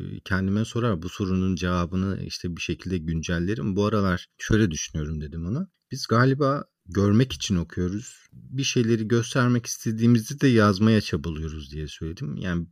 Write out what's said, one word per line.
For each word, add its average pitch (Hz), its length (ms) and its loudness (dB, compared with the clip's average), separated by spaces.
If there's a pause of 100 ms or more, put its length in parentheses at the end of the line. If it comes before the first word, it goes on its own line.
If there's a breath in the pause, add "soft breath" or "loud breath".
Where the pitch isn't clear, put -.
(260)
kendime 98 400 0
sorar, 113 360 -2
bu 90 80 -10
sorunun 95 460 0
cevabını 90 680 -2
işte 87 300 -8
bir 80 60 -12
şekilde 90 360 -6
güncellerim. 85 800 -4
"Bu 101 100 2
aralar 101 420 0 (100)
şöyle 107 340 2
düşünüyorum." 76 500 -6
dedim 78 240 -8
ona. 147 220 -4 (240)
"Biz 131 160 -10
galiba 135 560 2 (220)
görmek 101 480 4
için - 220 -2
okuyoruz. 90 800 -4
Bir 127 300 -8
şeyleri 113 440 0
göstermek 120 580 2
istediğimizde 117 760 2
de 143 80 4
yazmaya 107 540 6
çabalıyoruz." 78 680 -6
diye 76 160 -8
söyledim. 80 500 -8
Yani 87 340 -4